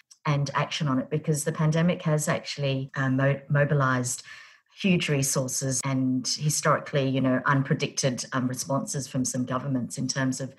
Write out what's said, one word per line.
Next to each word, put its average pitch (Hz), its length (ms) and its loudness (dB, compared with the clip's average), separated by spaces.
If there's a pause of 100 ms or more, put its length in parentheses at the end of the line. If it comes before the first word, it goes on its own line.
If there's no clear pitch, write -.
(260)
and 143 280 2
action - 340 -2
on 131 120 2
it, - 100 -6
because 156 340 0
the 165 80 -2
pandemic 160 520 2
has 151 260 0
actually, 135 680 -4
uh, 135 140 0
mo-, 135 400 2
mobilized 139 720 2 (500)
huge 180 360 2
resources 135 760 0
and 131 420 0 (140)
historically, 147 680 0
you 131 120 2
know, 127 260 2
unpredicted, 139 880 0
um, 127 160 0
responses 135 600 -4
from 127 180 0
some 127 200 -2
governments 127 520 -4
in 135 100 -4
terms 131 320 -2
of 127 200 -8